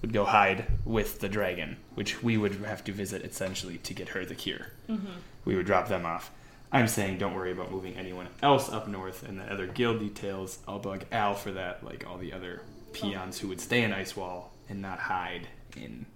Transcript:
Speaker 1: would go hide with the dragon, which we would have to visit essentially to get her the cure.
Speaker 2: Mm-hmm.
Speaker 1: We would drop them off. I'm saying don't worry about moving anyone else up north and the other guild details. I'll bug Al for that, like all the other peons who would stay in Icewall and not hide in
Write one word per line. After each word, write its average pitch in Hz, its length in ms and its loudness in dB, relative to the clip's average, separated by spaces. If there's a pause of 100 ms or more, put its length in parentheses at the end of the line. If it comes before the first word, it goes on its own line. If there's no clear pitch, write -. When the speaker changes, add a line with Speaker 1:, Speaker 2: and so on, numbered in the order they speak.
Speaker 1:
would 117 100 -2
go 104 140 6
hide 98 400 8 (180)
with 113 360 2
the 101 80 0
dragon, 90 480 0 (180)
which - 280 -2
we 117 140 6
would 101 200 4
have 104 280 -6
to 104 80 -4
visit 98 320 -4
essentially 92 540 -4
to - 160 -8
get 90 160 -6
her 92 160 -2
the 80 80 -6
cure. - 320 -4 (240)
Speaker 2:
Mm-hmm. 202 160 -2 (400)
Speaker 1:
We 113 100 4
would 90 100 2
drop 95 220 4
them 90 160 0
off. 85 260 -4 (420)
I'm 120 160 8
saying 98 300 2
don't 95 160 0
worry 92 180 -2
about 90 180 -4
moving 92 260 -4
anyone 90 320 -8 (140)
else 139 260 8
up 107 200 -2
north 95 380 -6
and 98 120 -8
the 92 120 -8
other 98 180 -2
guild 117 320 4
details. 98 580 -4 (100)
I'll 101 120 -4
bug 98 320 -4
Al 104 220 4
for 101 180 -6
that, 90 320 -4
like - 220 -10
all 90 120 -10
the 87 140 -6
other 90 280 -8 (320)
peons 95 460 -4
who 101 100 -4
would 90 120 -4
stay 120 240 2
in 104 80 2
Icewall 92 540 -6 (220)
and 98 120 -6
not 95 180 -6
hide 90 480 -2 (300)
in - 400 -10